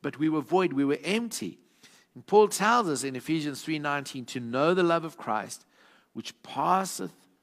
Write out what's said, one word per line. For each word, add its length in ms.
but 160
we 100
were 120
void, 320
we 120
were 160
empty." 560
And 100
Paul 220
tells 400
us 160
in 120
Ephesians 460
three 160
nineteen, 480
"To 140
know 340
the 100
love 220
of 100
Christ, 480
which 280
passeth 720